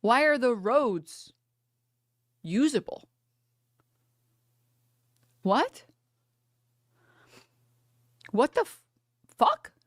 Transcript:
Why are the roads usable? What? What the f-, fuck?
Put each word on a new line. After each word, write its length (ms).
Why 220
are 160
the 160
roads 760
usable? 680
What? 420
What 240
the 80
f-, 200
fuck? 360